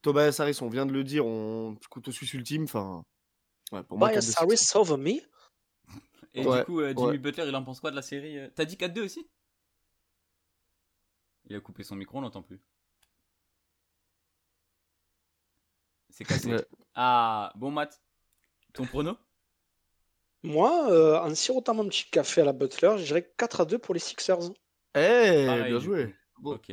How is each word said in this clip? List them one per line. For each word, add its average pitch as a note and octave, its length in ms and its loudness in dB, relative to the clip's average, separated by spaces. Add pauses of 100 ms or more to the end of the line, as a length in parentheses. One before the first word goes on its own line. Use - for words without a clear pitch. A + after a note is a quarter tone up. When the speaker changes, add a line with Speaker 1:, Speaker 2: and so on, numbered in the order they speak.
Speaker 1:
Tobias D3 360 4
Harris, D3 220 -2
on B2 80 -6
vient C3 180 -2
de C3+ 60 -4
le C3+ 120 -2
dire, C3+ 220 -2
on, A2 500 -6 (140)
couteau C3 220 -14
suisse B2+ 220 -10
ultime, C#3+ 300 -6
enfin, F#2+ 380 -6 (720)
ouais, G2 100 -10
pour F3 160 -10
moi, G#3 120 6
Speaker 2:
Tobias G#3+ 100 2
Speaker 1:
quatre A3+ 60 -2 (140)
deux E3 40 4
Speaker 2:
Harris A3 140 4
Speaker 1:
Sixers. - 240 2
Speaker 2:
over D#3+ 160 2
me. F#3 220 -2 (1120)
Speaker 3:
Et C3 120 -4
Speaker 1:
Ouais, B2+ 140 4
Speaker 3:
du - 60 -2
coup, E3+ 140 -2
euh, C#3 140 0
Jimmy B2 180 0
Speaker 1:
ouais. C#3+ 60 -2
Speaker 3:
Butler, C#3+ 300 -4
il C3+ 80 -4
en C3+ 80 -4
pense C3 160 -14
quoi D#3 100 -4
de C#3 60 -10
la C3+ 60 -8
série, C#3+ 360 -12
euh ? C3+ 160 -14
T'as D#3+ 120 -2
dit F3 100 -14
quatre F3+ 160 -6
deux A3 120 -6
aussi ? D#4+ 220 -12 (2250)
Il G#2 60 -10
a G2+ 40 -8
coupé G2+ 220 -20
son G2 140 -14
micro, G2 220 -12
on - 20 -8
l'entend G#2 220 -12
plus. F#2+ 180 -20 (3500)
C'est - 140 -18
cassé. B2 280 -2
Speaker 1:
Ouais. A2+ 120 0 (300)
Speaker 3:
Ah, A#2 640 2
bon, B2+ 140 -8
Matt, D3 300 -6 (720)
ton C3 140 -8
prono ? D3 300 -4 (1300)
Speaker 2:
Moi, A3 500 2
euh, D#3+ 260 8
en D#3+ 160 -2
sirotant B3 400 -2
mon G#3+ 140 -2
petit - 220 -4
café D#3+ 320 2
à - 20 8
la C#3 80 4
Butler, C#3+ 460 2
je F3 60 -6
dirais D#3+ 320 -2
quatre A#3 260 -2
à - 20 6
deux F#3+ 140 -2
pour G3+ 160 -6
les E3+ 60 -2
Sixers. F3 500 -2 (440)
Speaker 1:
Eh, F3+ 520 6
Speaker 3:
Pareil, A#2+ 180 2
Speaker 1:
bien B2 140 0
Speaker 3:
du - 60 -4
Speaker 1:
joué. E3+ 220 -2 (280)
Speaker 3:
coup. B2+ 80 -20
Speaker 1:
Bon. C#3 120 -6
Speaker 3:
Ok. - 180 -16